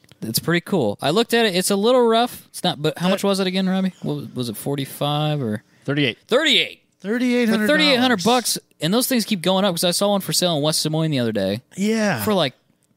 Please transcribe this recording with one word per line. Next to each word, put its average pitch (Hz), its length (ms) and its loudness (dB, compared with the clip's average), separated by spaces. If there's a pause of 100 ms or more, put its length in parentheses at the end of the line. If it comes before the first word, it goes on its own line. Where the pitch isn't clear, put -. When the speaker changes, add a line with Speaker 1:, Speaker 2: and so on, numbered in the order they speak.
(220)
Speaker 1:
It's 110 180 -6
pretty 170 220 0
cool. 117 380 -2
I 135 100 0
looked 220 240 0
at 233 120 4
it. 190 80 0
It's 180 160 0
a 202 60 2
little 240 280 4
rough. 233 440 0
It's - 160 -10
not. 147 180 -4
But 151 160 -2
how 170 80 -2
Speaker 2:
That 185 60 2
Speaker 1:
much - 120 -2
was 196 140 0
it 196 80 0
again, 185 220 -2
Robbie? 190 240 0 (100)
What 147 320 -6
was 123 140 -4
it? 104 80 -8
Forty-five 147 840 -4
or 107 220 -4 (220)
Speaker 3:
Thirty-eight? 139 420 0
Speaker 1:
Thirty-eight. 220 560 2 (180)
Speaker 2:
Thirty-eight 240 480 0
hundred 220 100 2
dollars. 214 120 2
Speaker 1:
For 294 40 4
thirty-eight 294 260 4
hundred 240 240 0
bucks, 240 340 0 (220)
and 160 120 0
those 240 140 2
things 233 180 0
keep 185 180 0
going 185 220 2
up 196 100 2
'cause 170 100 -2
I 175 80 2
saw 202 180 0
one 202 120 0
for 160 100 -6
sale 175 240 0
in 143 60 0
West 156 200 0
Des 156 80 -2
Moines 160 220 0
the 135 80 0
other 117 120 0
day. 101 280 0 (160)
Speaker 2:
Yeah. 208 480 0
Speaker 1:
For, 208 100 0
like, 156 200 0 (420)